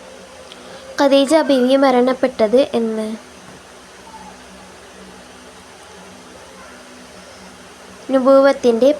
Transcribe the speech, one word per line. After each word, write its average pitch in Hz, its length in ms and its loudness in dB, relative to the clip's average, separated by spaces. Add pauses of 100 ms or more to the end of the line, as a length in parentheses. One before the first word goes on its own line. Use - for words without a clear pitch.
(1000)
ഖദീജ 277 340 2
ബീവി 269 420 0
മരണപ്പെട്ടത് 254 840 0 (140)
എന്ന്? 220 420 -6 (4000)
നുബുവത്തിന്റെ 269 880 2